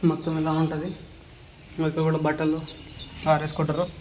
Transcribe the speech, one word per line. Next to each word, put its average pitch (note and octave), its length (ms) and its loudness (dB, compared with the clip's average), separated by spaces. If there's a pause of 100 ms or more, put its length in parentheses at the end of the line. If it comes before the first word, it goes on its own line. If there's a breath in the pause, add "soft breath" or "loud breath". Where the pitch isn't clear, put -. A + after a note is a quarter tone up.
(100)
మొత్తం D#3+ 300 0
ఇలా D#3 120 2 (100)
ఉంటది. D#3+ 260 0 (960)
ఇక్కడ D#3+ 220 0
కూడా D#3 180 2
బట్టలు D#3 340 2 (720)
ఆరేసుకుంటారు. D#3 540 0 (140)